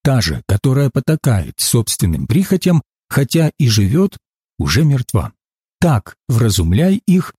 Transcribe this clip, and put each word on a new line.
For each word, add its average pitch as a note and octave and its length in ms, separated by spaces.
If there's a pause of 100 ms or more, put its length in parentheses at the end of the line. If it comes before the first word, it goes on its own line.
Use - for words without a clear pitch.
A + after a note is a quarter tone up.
Та C3 180
же, E2 280
которая C3 420
потакает A#2+ 680
собственным E2+ 680
прихотям, F3+ 540 (260)
хотя D3+ 500
и B2+ 120
живет, G#2+ 480 (400)
уже E2 260
мертва. C3 480 (480)
Так D3 380 (100)
вразумляй A2+ 800
их F3+ 340